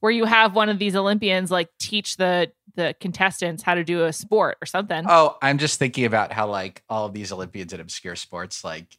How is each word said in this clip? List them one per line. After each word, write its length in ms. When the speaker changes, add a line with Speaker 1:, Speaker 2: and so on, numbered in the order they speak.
Speaker 1:
where 100
you 140
have 280
one 140
of 120
these 180
Olympians, 520
like, 200
teach 380
the, 340
the 240
contestants 640
how 100
to 100
do 220
a 80
sport 480
or 60
something. 420
Speaker 2:
Oh, 320
I'm 160
just 220
thinking 260
about 260
how, 160
like, 400
all 200
of 60
these 180
Olympians 420
in 80
obscure 340
sports, 480
like, 360